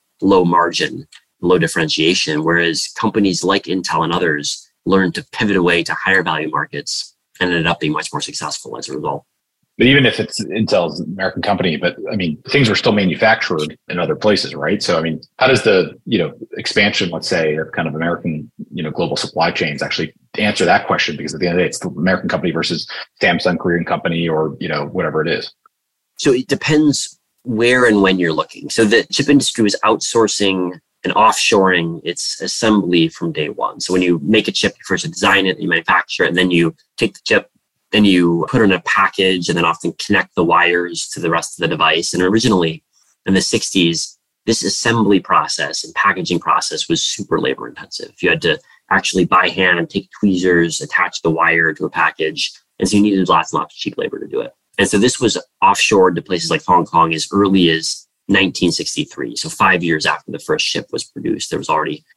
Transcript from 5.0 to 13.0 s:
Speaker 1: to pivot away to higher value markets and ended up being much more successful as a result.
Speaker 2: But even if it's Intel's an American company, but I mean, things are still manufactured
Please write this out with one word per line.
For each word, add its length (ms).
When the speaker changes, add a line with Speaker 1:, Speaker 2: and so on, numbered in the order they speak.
Speaker 1:
to 160
pivot 240
away 260
to 120
higher 280
value 260
markets 680
and 120
ended 160
up 140
being 120
much 200
more 100
successful 560
as 100
a 60
result. 300
Speaker 2:
But 100
even 180
if 120
it's 240
Intel's 580
an 120
American 300
company, 340
but 200
I 60
mean, 320
things 220
are 40
still 180
manufactured 840